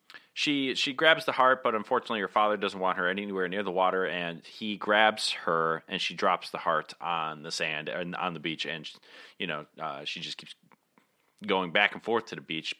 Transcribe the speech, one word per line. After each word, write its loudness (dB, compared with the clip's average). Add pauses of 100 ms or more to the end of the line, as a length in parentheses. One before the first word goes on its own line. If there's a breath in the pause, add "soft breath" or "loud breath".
(340 loud breath)
she, 0
she 0
grabs 6
the 0
heart, 6
but 2
unfortunately 0
her 0
father 4
doesn't -2
want 2
her 2
anywhere -2
near -2
the -2
water, 2
and -4
he -6
grabs 4 (140)
her, 0
and -6
she -2
drops 0
the -8
heart -2
on -4
the -10
sand -4
and -6
on -4
the -10
beach, -6
and, -8 (500 loud breath)
you -4
know, -6 (140)
uh, -6
she -8
just -10
keeps -18 (920)
going 0
back 4
and -14
forth 0
to -10
the -10
beach, -6